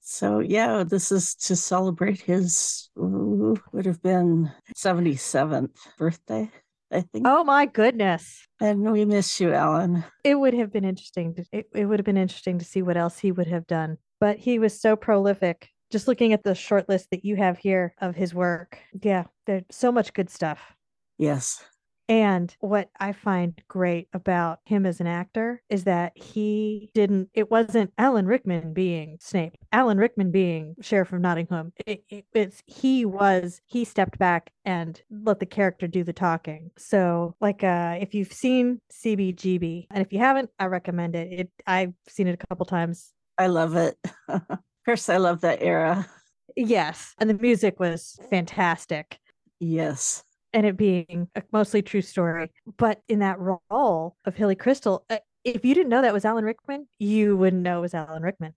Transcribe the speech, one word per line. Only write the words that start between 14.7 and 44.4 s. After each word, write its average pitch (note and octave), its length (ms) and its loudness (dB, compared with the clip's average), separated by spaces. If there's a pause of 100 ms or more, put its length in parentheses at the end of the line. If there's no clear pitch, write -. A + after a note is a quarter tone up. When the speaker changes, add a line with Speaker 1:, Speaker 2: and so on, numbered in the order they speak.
Speaker 2:
so A3 160 4
prolific. G3 720 0 (240)
Just A3 160 -4
looking A#3 240 4
at G#3+ 100 2
the F#3 140 0
short - 320 0
list F#3+ 240 0
that F#3 120 -6
you G3+ 120 -2
have F3+ 220 2
here F#3 420 0
of F3+ 160 -4
his F3 180 -2
work, F3 440 -4 (220)
yeah, F#3+ 240 0 (220)
there's F#3+ 240 -2
so B3 220 0
much A#3 200 0
good F#3 160 -2
stuff. - 460 -8 (440)
Speaker 1:
Yes. C#3+ 460 -2 (440)
Speaker 2:
And G3+ 500 2
what G3 400 -2
I G3+ 140 -4
find F3+ 560 -4
great F3+ 440 -2
about F3 520 -2
him G3+ 200 0
as F3+ 160 -2
an F3 60 -2
actor A3 640 -4
is F#3+ 160 -2
that F3 320 0
he G#3+ 760 -4
didn't, G3+ 420 2
it G#3+ 180 -2
wasn't A3 460 2
Alan A#3+ 280 4
Rickman F3 460 -2
being E3 480 -4
Snape, E3+ 340 -4 (160)
Alan A3+ 260 4
Rickman G3 360 2
being E3+ 480 0
Sheriff G3 320 0
of F3+ 80 -2
Nottingham. E3+ 520 -2 (140)
It, G#3 220 -8
it, G3+ 160 -18 (100)
it's, G3 320 -2
he C4 380 0
was, F#3+ 600 2
he A#3+ 200 -4
stepped - 340 -2
back F3 340 0 (120)
and E3+ 440 -4
let G#3 300 -2
the F#3+ 80 -6
character F#3 400 -2
do F3 160 -2
the E3+ 100 -6
talking. E3 640 -4
So, F3 640 0
like, G3+ 220 -2
uh, F3 380 0
if G3 120 -8
you've G3+ 200 -4
seen B3 480 0 (100)
C - 240 -4
B F#3+ 180 0
G F#3 260 -2
B, E3+ 320 -8
and G3 140 -2
if - 80 -12
you G3 60 -2
haven't, C4+ 400 2
I G3 80 -2
recommend F3 480 -4
it. E3+ 180 -6
It, F3+ 180 -8 (140)
I've F#3 300 0 (140)
seen G3 180 -2
it F3 140 -2
a - 80 -16
couple F3+ 180 -6
times. E3+ 460 -4 (260)
Speaker 1:
I F#3 100 4
love E3 260 0
it. E3 220 0 (320)
<laughs> F#3+ 100 -2 (420)